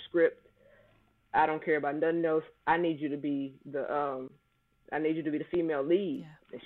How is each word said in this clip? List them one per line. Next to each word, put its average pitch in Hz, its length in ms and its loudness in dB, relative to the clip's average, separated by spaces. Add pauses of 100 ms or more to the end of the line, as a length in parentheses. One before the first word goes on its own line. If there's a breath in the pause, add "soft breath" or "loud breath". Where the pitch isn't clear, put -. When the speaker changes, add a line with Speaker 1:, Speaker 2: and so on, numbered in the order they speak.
Speaker 1:
script. - 380 2 (880 soft breath)
I 156 140 4
don't 156 180 -2
care 156 120 2
about 143 200 -2
nothing 165 280 0
else. 156 200 2 (220)
I 160 120 4
need 165 220 0
you 151 100 -4
to 147 60 -4
be 139 380 -4 (160)
the, 135 240 -4
um, 135 360 -4 (640)
I 143 60 -2
need 156 180 0
you 160 60 -4
to 151 80 -2
be 151 80 -2
the 151 120 -4
female 160 320 0
lead." 170 380 2
Speaker 2:
Yeah. 165 60 -14 (260)
Speaker 1:
And 123 140 -14